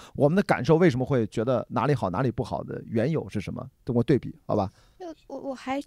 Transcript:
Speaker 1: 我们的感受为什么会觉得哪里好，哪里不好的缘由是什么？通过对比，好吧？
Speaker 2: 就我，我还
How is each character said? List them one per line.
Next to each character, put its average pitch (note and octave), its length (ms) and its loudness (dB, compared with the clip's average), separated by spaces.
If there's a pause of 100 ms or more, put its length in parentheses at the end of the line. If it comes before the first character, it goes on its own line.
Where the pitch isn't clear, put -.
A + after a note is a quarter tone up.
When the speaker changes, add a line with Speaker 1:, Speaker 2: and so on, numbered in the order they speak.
(160)
Speaker 1:
我 C3+ 120 6
们 D#3 80 0
的 G3+ 60 4
感 A2+ 240 2
受 D#3+ 120 6
为 E3+ 120 6
什 B2 100 2
么 B2+ 60 -2
会 B2 220 0
觉 A2 180 -4
得 B2 240 0
哪 A#2 160 -2
里 D3 80 2
好， A2 160 0
哪 F#2 140 -2
里 B2 80 0
不 A#2+ 120 -2
好 - 200 -4
的 - 240 -10
缘 A2+ 220 0
由 D3+ 200 -2
是 G#2+ 100 -6
什 - 140 -6
么？ - 100 -8 (220)
通 B2 80 -2
过 A#2 100 4
对 C3+ 140 4
比， G2+ 180 -10 (120)
好 G#2+ 80 0
吧？ G2+ 120 0 (320)
Speaker 2:
就 F#4 60 -14 (220)
我， C4+ 120 -12
我 C#4 140 -8
还 C4 340 -6